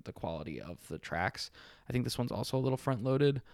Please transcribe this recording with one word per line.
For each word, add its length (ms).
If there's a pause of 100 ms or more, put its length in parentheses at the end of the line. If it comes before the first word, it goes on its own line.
the 80
quality 460
of 200 (100)
the 100
tracks. 520 (380)
I 40
think 120
this 120
one's 160
also 240
a 40
little 180
front-loaded, 640 (120)